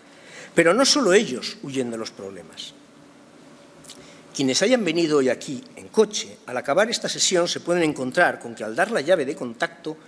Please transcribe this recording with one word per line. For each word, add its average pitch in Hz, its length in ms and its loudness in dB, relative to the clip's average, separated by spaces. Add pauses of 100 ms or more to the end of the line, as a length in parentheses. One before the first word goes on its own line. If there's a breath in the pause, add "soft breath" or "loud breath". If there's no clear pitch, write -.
(560 loud breath)
Pero 170 180 6
no 262 120 4
solo 240 280 4
ellos 139 480 0
huyen 131 300 -4
de 113 60 -6
los 110 120 -8
problemas. 95 640 -14 (1600 loud breath)
Quienes 131 280 0
hayan 226 240 2
venido 160 320 2
hoy 131 120 4
aquí 120 340 -4 (120)
en 95 120 -18
coche, - 500 -2 (100)
al 123 100 -8
acabar 156 320 0
esta - 200 -4
sesión 175 380 0
se - 120 -6
pueden 175 240 0
encontrar 135 560 0
con 117 160 -12
que 117 80 -10
al 110 120 -8
dar 185 160 0
la 196 100 -2
llave 156 240 2
de 147 100 -4
contacto 156 640 -8 (100)